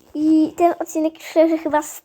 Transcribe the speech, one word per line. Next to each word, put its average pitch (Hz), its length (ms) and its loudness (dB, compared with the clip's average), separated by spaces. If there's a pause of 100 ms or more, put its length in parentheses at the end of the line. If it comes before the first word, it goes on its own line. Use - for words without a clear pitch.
(140)
I 311 440 2
ten 339 220 2
odcinek 320 340 -4
już - 220 -12
leży 320 220 4
chyba 302 240 -2
z - 240 -12